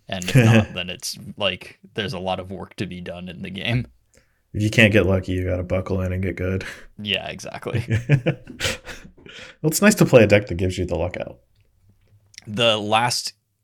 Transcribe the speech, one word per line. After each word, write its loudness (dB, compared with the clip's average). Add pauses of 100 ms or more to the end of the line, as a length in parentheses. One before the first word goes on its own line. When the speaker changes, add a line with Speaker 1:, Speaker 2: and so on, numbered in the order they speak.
Speaker 1:
And -8
if 0
not, 6
Speaker 2:
<laughs> -
Speaker 1:
then -10
it's, -10 (220)
like, -6 (160)
there's -4
a -8
lot -4
of -10
work -12
to -4
be -12
done -12
in -14
the -10
game. -4 (640)
Speaker 2:
If -2
you 0
can't 6
get 4
lucky, 0
you -2
gotta -4
buckle -4
in -4
and -4
get -4
good. -4 (320)
Speaker 1:
Yeah, -4
exactly. -8 (240)
Speaker 2:
<laughs> 2 (1400)
Well, 2
it's -2
nice 6
to 6
play 8
a 4
deck 4
that -6
gives -2
you -2
the -4
luck -4
out. -12 (1120)
Speaker 1:
The 2
last 0 (300)